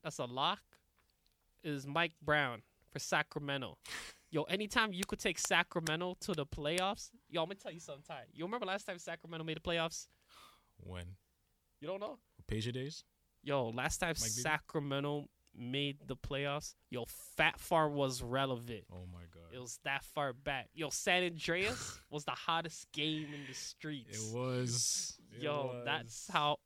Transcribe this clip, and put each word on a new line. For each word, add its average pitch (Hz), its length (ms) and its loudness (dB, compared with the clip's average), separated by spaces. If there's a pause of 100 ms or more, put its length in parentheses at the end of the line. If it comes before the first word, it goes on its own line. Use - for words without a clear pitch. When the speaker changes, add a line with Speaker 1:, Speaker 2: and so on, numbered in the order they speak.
Speaker 1:
that's 151 160 -6
a 139 60 0
lock 139 360 0 (1000)
is 143 240 -4
Mike 160 260 2 (100)
Brown 143 400 4 (280)
for - 80 -6
Sacramento. 139 840 0
Speaker 2:
<laughs> - 460 -10
Speaker 1:
Yo, 151 140 2
anytime 208 480 2
you 180 120 -2
could - 160 -4
take 185 180 2
Sacramento 170 840 2
to - 120 -2
the 151 120 0
playoffs, 175 680 0 (180)
yo, 165 140 0
I'm 160 60 2
gonna 196 60 -6
tell 196 180 -12
you 165 80 -12
something, 143 260 -14
Ty. 135 180 -10 (100)
You 151 100 -4
remember 208 220 -2
last 196 180 -2
time 180 140 -6
Sacramento 165 460 -8
made 160 120 -2
the - 40 -8
playoffs? 165 480 0 (720)
Speaker 2:
When? 90 260 -8 (760)
Speaker 1:
You 143 80 -10
don't 196 120 -4
know? 226 180 -8 (320)
Speaker 2:
Peja 110 220 -2
days? 131 320 -6 (380)
Speaker 1:
Yo, 139 260 2
last 123 300 -2
time 175 100 0 (120)
Speaker 2:
Mike 113 120 0
Bibby? 120 100 -2
Speaker 1:
Sacramento 147 840 0 (300)
made 139 500 -2
the 127 100 -4
playoffs, 143 580 -2 (160)
yo, 120 140 -2 (320)
Fat 156 220 6
Farm 156 360 6
was 135 280 4
relevant. 120 600 0 (100)
Speaker 2:
Oh 90 180 -8
my 87 120 -10 (100)
God. 85 220 -18
Speaker 1:
It 127 60 -8
was 123 240 -10
that 139 200 0
far 143 280 0
back. 135 420 -2
Yo, 156 160 -2
San 180 320 4
Andreas 180 840 0
Speaker 2:
<laughs> - 60 -18
Speaker 1:
was 147 140 -4
the - 80 0
hottest 165 600 0
game 156 400 0
in 143 160 -8
the 131 60 -8
streets. 123 640 -8 (140)
Speaker 2:
It 117 40 -2
was. 123 800 2 (180)
It 120 100 -8
Speaker 1:
Yo, 147 280 2
Speaker 2:
was. 123 120 -6
Speaker 1:
that's 131 460 -2
how. 147 360 6